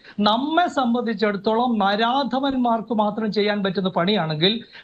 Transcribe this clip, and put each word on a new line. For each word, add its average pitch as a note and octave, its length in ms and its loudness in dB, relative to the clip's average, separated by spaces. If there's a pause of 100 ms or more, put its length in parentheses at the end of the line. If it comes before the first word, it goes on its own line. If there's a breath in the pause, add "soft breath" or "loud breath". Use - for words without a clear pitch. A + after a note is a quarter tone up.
(200 loud breath)
നമ്മെ C#4+ 480 2
സംബന്ധിച്ചിടത്തോളം A3+ 1120 0
നരാധമന്മാർക്ക് A#3+ 1120 0
മാത്രം G#3+ 380 -2
ചെയ്യാൻ G#3 320 0
പറ്റുന്ന F#3+ 260 -2
പണിയാണെങ്കിൽ F#3+ 720 0 (200 loud breath)